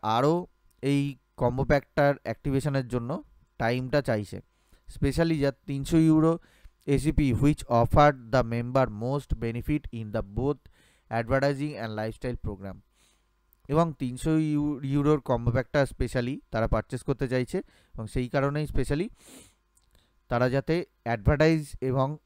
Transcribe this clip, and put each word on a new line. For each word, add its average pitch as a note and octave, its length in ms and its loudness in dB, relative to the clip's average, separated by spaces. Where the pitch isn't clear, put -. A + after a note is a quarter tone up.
আরও C#3 180 2
এই C#3+ 100 2
কম্বো B2+ 300 0
প্যাকটার C#3+ 420 2
অ্যাক্টিভেশনের C3+ 680 -2
জন্য A#2+ 160 -2
টাইমটা B2+ 380 0
চাইছে, G#2 280 -4
specially D#3+ 480 0
the C#3 80 2
তিনশো C#3 280 0
ইউরো D#3+ 260 6
এসিপি, C#3+ 320 2
which D3+ 180 2
offered D3 380 6
the B2+ 80 4
member B2 320 0
most C3+ 240 -4
benefit A#2+ 380 -4
in A2 60 -8
the A2 80 -2
both C3+ 240 -2
advertising C3+ 600 0
and A2+ 80 -8
lifestyle A2+ 460 -6
program। G2 320 -10
এবং E3 120 4
তিনশো B2+ 320 -2
ইউ-, D3 280 -2
ইউরোর C#3+ 280 4
কম্বো A#2+ 260 0
প্যাকটা C3 240 0
specially B2+ 420 -2
তারা A2+ 200 0
পারচেজ A#2 360 -4
করতে C#3 240 -2
চাইছে, B2+ 240 -2
এবং A2 200 -8
সেই B2 200 -2
কারণেই C#3+ 400 0
specially D3 360 0
তারা B2 240 2
যাতে D#3+ 200 0
অ্যাডভার্টাইজ D3 560 2
এবং C3 180 0